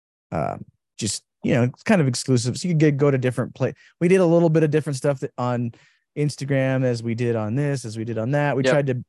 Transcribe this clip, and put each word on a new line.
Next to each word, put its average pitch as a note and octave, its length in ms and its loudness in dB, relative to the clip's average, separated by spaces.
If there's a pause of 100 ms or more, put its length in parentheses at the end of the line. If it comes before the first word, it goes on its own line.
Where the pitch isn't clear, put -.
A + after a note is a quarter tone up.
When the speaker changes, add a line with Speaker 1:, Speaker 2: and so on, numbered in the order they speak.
(320)
Speaker 1:
uh, G1+ 260 -4 (420)
just, - 240 -6 (180)
you - 120 -2
know, A#2+ 100 2
it's B2 200 -4
kind G#3+ 160 4
of C#3+ 80 2
exclusive. B2 500 0
So - 100 -6
you F3+ 80 0
could D3+ 40 2
get, D3 180 4
go C#3+ 140 2
to C3+ 60 2
different B2+ 380 -4
pla-, B2+ 160 -2 (280)
we F3 80 2
did F#3+ 140 4
a F3+ 40 4
little E3+ 240 4
bit D#3 140 2
of D#3 80 4
different D3 260 -2
stuff C#3 240 -2
that, - 160 -8
on B2 360 -2 (440)
Instagram C3+ 680 0
as A#2+ 160 -2
we A#2 140 -2
did A#2 200 0
on G#2+ 200 -2
this, C#3+ 300 -2
as A2 120 -10
we A2 80 -6
did A2+ 120 -6
on A2+ 140 -2
that. D3 240 2
We C3+ 80 0
Speaker 2:
Yep. C3 80 2
Speaker 1:
tried C#3+ 160 2
to B2 220 -4